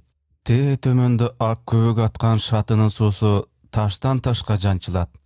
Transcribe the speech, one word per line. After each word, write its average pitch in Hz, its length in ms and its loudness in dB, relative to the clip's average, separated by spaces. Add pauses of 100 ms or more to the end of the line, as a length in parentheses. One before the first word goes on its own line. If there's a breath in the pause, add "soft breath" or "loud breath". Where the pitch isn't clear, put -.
(440)
Тээ 135 340 2
төмөндө 123 640 0
ак 113 280 -2
көбөк 113 360 2
аткан 113 360 0
шатынын 110 500 0
суусу 104 580 0 (240)
таштан 117 500 -2
ташка 117 340 -2
жанчылат. 90 540 -2 (160)